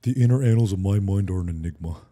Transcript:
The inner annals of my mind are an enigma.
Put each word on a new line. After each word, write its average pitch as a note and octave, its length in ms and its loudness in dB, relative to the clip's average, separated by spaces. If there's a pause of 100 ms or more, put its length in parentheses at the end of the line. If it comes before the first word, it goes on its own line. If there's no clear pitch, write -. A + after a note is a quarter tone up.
The B2 100 -2
inner B2+ 280 2
annals A2+ 320 2
of G2 60 -2
my G2 200 0
mind G2 300 -2
are F#2 120 -4
an F2 80 -4
enigma. D#2+ 480 -8 (140)